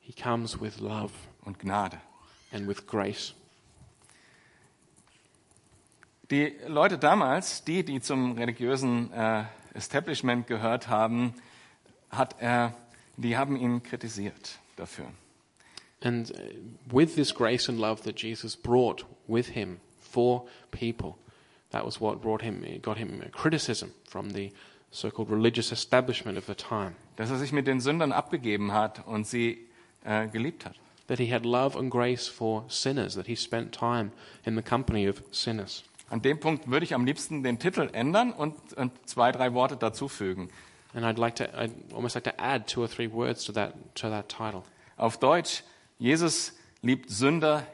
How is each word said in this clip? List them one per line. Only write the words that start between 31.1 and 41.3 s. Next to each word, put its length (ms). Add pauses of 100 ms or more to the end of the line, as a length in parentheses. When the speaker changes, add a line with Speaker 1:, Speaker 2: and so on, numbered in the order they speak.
Speaker 1:
he 160
had 100
love 320
and 140
grace 380
for 400
sinners, 460
that 120
he 80
spent 380
time 400 (320)
in 100
the 80
company 460
of 140 (100)
sinners. 500 (280)
Speaker 2:
An 100
dem 180
Punkt 320
würde 140
ich 100
am 120
liebsten 360
den 160
Titel 340
ändern 380
und, 240 (200)
und 180 (160)
zwei, 240
drei 220
Worte 240
dazufügen. 720 (420)
Speaker 1:
And 120
I'd 140
like 180